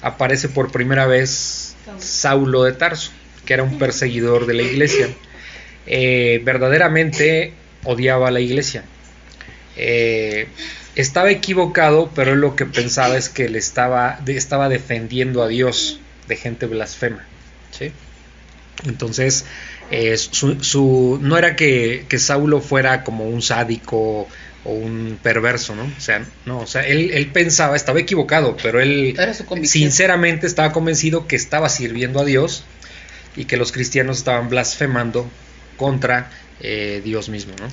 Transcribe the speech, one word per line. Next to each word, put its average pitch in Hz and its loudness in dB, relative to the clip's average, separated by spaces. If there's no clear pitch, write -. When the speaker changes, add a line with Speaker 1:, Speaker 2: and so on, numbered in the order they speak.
Speaker 1:
aparece 135 0
por 131 -2
primera 135 2
vez - 0
Speaker 2:
Saulo. 202 -16
Speaker 1:
Saulo 135 2
de 127 4
Tarso, 165 -4
que - 0
era 131 2
un 135 -2
perseguidor 120 0
de 120 0
la 120 2
iglesia. 135 2
Eh, 123 4
verdaderamente 156 2
odiaba 127 2
a 127 2
la 123 2
iglesia. 123 -2
Eh, 113 0
estaba 180 2
equivocado, 165 2
pero 135 2
él 139 4
lo 139 2
que 135 0
pensaba 127 0
es 123 -4
que - -4
le 110 -4
estaba, 123 0
de-, 135 -4
estaba 139 0
defendiendo 123 -2
a 113 2
Dios 120 -2
de 113 0
gente 120 -6
blasfema, 110 -6
¿sí? 147 -10
Entonces, 123 -2
eh, 113 2
su, 139 -2
su, 131 4
no 143 4
era 170 4
que, 123 2
que 123 0
Saulo 147 2
fuera 131 2
como 110 -6
un 117 -4
sádico 110 -2
o 110 -6
un 113 -6
perverso, 117 0
¿no? 107 -8
O 139 -10
sea, 107 -2
no, 123 -6
o 113 -8
sea, 135 -4
él, 160 2
él 147 0
pensaba, 160 2
estaba 143 0
equivocado, 151 0
pero 117 2
él 135 2
Speaker 3:
Era 202 0
su - -12
convicción. 156 0
Speaker 1:
sinceramente 170 2
estaba 156 2
convencido 160 0
que - 0
estaba 151 0
sirviendo 123 -2
a 143 2
Dios 143 0
y 131 -8
que 123 0
los 120 0
cristianos 131 -2
estaban 120 -2
blasfemando 123 -2
contra, 131 0
eh, 104 -6
Dios 110 -4
mismo, 101 -10
¿no? 101 -12